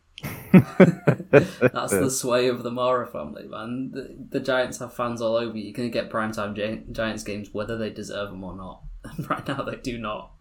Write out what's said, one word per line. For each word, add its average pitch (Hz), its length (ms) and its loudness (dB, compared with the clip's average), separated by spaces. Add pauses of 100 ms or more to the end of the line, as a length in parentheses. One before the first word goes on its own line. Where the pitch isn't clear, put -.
(220)
<laughs> - 300 -12
That's - 1400 6
the 98 180 2
sway 123 380 2
of 120 140 0
the 117 80 -6
Mara 123 360 0
family, - 400 -10
man. 120 460 -8
The, - 240 -10 (140)
the 135 100 -2
Giants 127 380 0
have 120 160 -10
fans 120 260 -4
all 113 160 2
over. 113 200 -2
You're 107 160 -8
gonna 120 160 -4
get 117 220 -2
primetime 107 440 -4
Gi-, 110 380 -6
Giants 110 300 -4
games 104 300 -8
whether 107 240 -4
they 107 140 -4
deserve 101 400 -8
'em 95 140 -12
or 90 120 -10
not. 92 260 -14 (220)
<laughs> - 120 -16
And - 140 -6
right - 160 -6
now - 160 -4
they 120 140 -6
do 120 220 -6
not. 107 420 -8